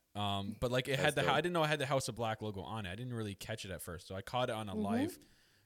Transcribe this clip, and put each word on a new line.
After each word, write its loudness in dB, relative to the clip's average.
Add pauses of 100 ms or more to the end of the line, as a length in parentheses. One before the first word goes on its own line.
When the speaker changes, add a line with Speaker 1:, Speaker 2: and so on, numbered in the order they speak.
(160)
Speaker 1:
Um, -2
but, 2
like, 2
it 0
Speaker 2:
That's 2
Speaker 1:
had 4
the, 2
Speaker 2:
dope. 4
Speaker 1:
I 6
didn't 2
know 4
it 4
had 2
the 0
House 2
of -4
Black -2
logo -4
on -4
it. -4
I -6
didn't -6
really -2
catch -6
it -6
at -6
first, -8
so -6
I -4
caught 0
it 0
on -4
a -4
Speaker 3:
Mm-hmm. 0
Speaker 1:
live 2 (460)